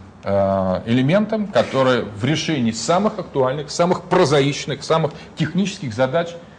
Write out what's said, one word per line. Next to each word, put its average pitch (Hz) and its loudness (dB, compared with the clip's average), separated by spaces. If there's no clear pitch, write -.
э, 98 0
элементом, 190 2
который 127 2
в 104 -10
решении 139 0
самых 202 0
актуальных, 143 -2
самых 175 0
прозаичных, 143 2
самых 160 0
технических 170 -2
задач 131 0